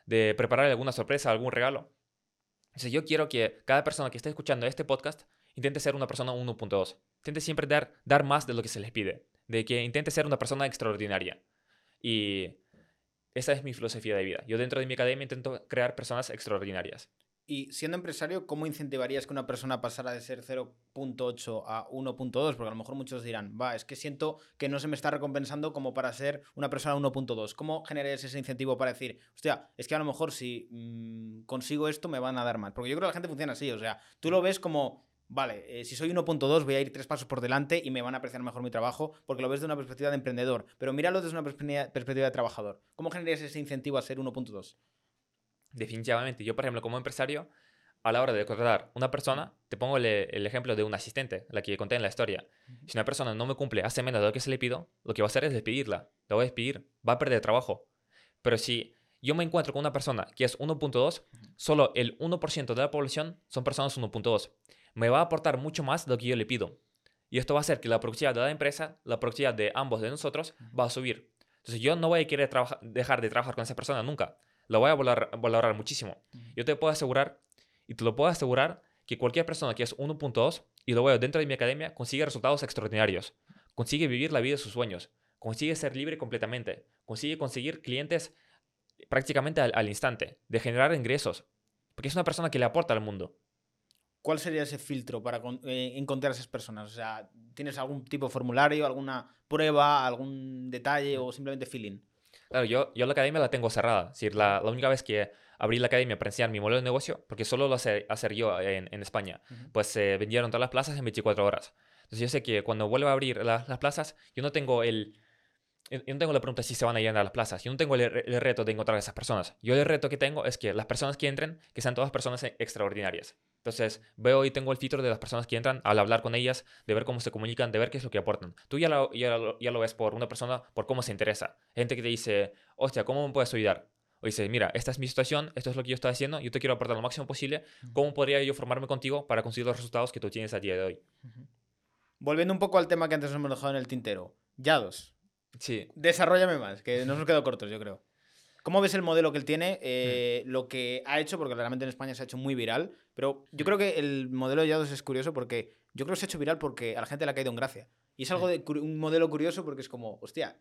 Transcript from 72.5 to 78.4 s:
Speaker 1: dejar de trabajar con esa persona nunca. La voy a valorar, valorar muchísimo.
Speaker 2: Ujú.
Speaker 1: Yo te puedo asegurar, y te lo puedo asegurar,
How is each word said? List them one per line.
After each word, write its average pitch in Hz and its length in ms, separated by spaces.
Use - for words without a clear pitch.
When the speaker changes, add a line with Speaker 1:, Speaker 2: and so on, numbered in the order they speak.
Speaker 1:
dejar 120 360
de 113 100
trabajar 120 260
con 117 80
esa 120 120
persona 120 280
nunca. 123 340
La 110 120
voy 131 100
a 156 60
valorar, 123 440
valorar 113 360
muchísimo. - 480
Speaker 2:
Ujú. 123 100
Speaker 1:
Yo 120 100
te 151 100
puedo 156 160
asegurar, 139 500
y - 80
te - 80
lo 113 120
puedo 147 160
asegurar, 143 500